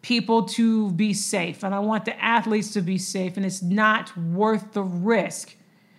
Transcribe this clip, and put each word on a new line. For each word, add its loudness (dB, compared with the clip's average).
people 2
to 2
be 2
safe, -4
and -2
I -2
want 0
the -6
athletes 0
to 0
be 0
safe, -4
and 0
it's -4
not 2
worth 0
the -2
risk. -2